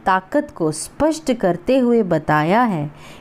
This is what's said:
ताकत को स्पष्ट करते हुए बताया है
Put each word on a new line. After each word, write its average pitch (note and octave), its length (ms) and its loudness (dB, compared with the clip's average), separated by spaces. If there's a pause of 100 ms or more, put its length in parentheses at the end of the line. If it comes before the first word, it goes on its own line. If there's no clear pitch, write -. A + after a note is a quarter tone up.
ताकत F#3+ 460 -2
को D#3 200 -2
स्पष्ट D4+ 600 -4
करते G#3 440 0
हुए A#3+ 260 2
बताया D#3+ 600 0
है D#3 260 -2 (320)